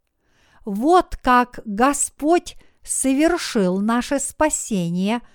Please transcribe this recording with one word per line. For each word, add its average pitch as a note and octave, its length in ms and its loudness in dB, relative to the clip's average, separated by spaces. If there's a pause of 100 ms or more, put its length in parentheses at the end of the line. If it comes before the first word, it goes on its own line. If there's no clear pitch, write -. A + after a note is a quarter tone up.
(640)
Вот D4+ 540 2
как B3 480 0
Господь C#4 920 0 (280)
совершил C4 960 0
наше A#3+ 400 -2
спасение, G#3 1000 -2 (140)